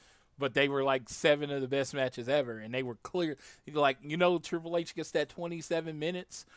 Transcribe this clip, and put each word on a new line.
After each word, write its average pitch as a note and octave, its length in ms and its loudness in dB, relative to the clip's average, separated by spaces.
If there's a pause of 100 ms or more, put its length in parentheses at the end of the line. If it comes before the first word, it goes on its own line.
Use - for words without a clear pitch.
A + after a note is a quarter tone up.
(380)
but C3+ 140 -2
they C#3 160 4
were, C#3 140 0
like, C3+ 260 2
seven D3 420 2
of C#3 120 -2
the B2+ 60 -2
best C#3 260 0
matches B2 340 -2
ever, B2+ 300 2
and A2 160 -8
they C3 80 0
were A#2+ 200 -6
clear. E3+ 340 -2 (360)
Like, C#3+ 300 4
you D3 140 -6
know, F3 220 4
Triple E3+ 380 -4
H E3+ 180 -2
gets D#3 180 -8
that D3+ 180 0
twenty-seven E3 680 -4
minutes. F3+ 460 -6 (120)